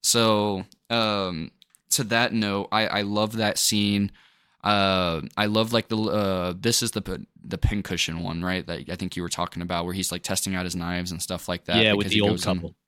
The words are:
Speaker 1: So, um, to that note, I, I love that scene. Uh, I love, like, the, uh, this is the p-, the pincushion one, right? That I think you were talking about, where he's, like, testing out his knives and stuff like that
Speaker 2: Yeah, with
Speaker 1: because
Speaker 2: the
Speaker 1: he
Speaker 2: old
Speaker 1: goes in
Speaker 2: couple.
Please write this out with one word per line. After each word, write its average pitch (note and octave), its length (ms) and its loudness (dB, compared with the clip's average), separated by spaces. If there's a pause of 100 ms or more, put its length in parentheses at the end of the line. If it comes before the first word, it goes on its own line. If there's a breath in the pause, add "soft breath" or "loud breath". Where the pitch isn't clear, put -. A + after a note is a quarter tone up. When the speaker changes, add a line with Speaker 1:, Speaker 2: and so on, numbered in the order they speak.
Speaker 1:
So, G#2 600 2 (240)
um, G2+ 640 0 (380)
to - 140 0
that A#2 280 2
note, G2+ 400 0
I, A2 160 2
I G#2 140 0
love G#2+ 340 0
that G#2 200 2
scene. G2+ 540 2 (540 soft breath)
Uh, F#2+ 580 2 (140)
I G#2 100 2
love, A2 260 2
like, A2+ 160 2
the, A2+ 80 -2
uh, G2 640 0
this - 240 2
is A#2 80 -2
the G#2 120 -4
p-, F#2 220 -8 (180)
the - 160 -8
pincushion F2 640 0
one, E2+ 200 -4
right? F#2 240 -2
That E2 240 -8
I F2+ 60 -6
think F2+ 200 -6
you F2 60 -4
were E2+ 60 -6
talking F2 340 -4
about, F2 220 -2
where F2+ 100 -4
he's, F#2+ 180 -2
like, F2+ 100 -8
testing F#2+ 340 -2
out F2+ 80 -2
his F2 120 -6
knives F2+ 360 -4
and E2 100 -8
stuff - 260 -6
like F2 180 -4
that F2 160 4
Speaker 2:
Yeah, G#2+ 120 6
with G2+ 120 0
Speaker 1:
because G2 60 -2
Speaker 2:
the G#2+ 40 2
Speaker 1:
he G#2 40 4
Speaker 2:
old G2+ 120 6
Speaker 1:
goes E2+ 140 -2
in F#2+ 100 2
Speaker 2:
couple. E2+ 180 -8 (140)